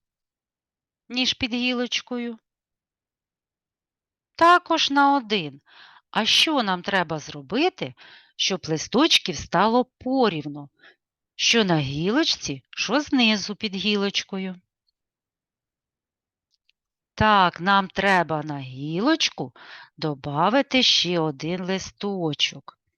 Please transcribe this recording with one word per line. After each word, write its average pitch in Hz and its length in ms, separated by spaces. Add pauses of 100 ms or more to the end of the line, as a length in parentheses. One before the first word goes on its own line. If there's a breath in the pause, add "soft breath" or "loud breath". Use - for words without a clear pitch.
(1080)
ніж 247 260
під 240 200
гілочкою? 240 840 (2000)
Також 339 540
на 285 260
один. 196 440 (500 loud breath)
А 214 140
що 285 380
нам 185 200
треба 175 360
зробити, 160 760 (420 loud breath)
щоб - 320
листочків 175 680
стало 220 480
порівну? 262 840 (680 soft breath)
Що 226 280
на 175 140
гілочці, 151 920
що 247 300
знизу 220 560
під 202 180
гілочкою? 196 840 (2500)
Так, 202 460
нам 196 280
треба 175 540
на 151 160
гілочку 147 920 (440 loud breath)
добавити 165 840
ще 175 380
один 156 440
листочок. 185 1120 (200)